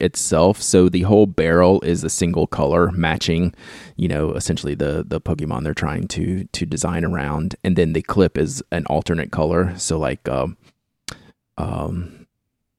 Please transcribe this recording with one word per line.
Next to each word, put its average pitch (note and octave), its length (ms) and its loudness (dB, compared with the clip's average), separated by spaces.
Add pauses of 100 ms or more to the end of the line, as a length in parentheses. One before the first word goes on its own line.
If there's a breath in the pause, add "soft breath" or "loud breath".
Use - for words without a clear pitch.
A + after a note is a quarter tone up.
itself. F2+ 640 2
So F#2 260 6
the F2 140 0
whole G#2 240 6
barrel F2 560 4
is E2+ 220 0
a D#2+ 60 -2
single E2+ 360 0
color, E2+ 460 2
matching, E2+ 640 0 (420 loud breath)
you - 120 -2
know, D#2 240 -2
essentially - 420 -4
the, C#2+ 320 -4
the D#2+ 140 -6
Pokemon D2+ 440 -4
they're D2+ 100 -4
trying F2 340 -4
to, F2+ 360 -4
to - 220 -8
design E2 380 -4
around. D2+ 600 -4
And F#2 120 0
then E2 180 2
the E2 80 0
clip F2+ 360 2
is D2 320 -4
an E2 160 -4
alternate D#2+ 440 -2
color. E2+ 460 0
So, E2+ 220 -4
like, C#2+ 300 -4
um, C2 280 -4 (1000 loud breath)
um, F2 680 -8 (520)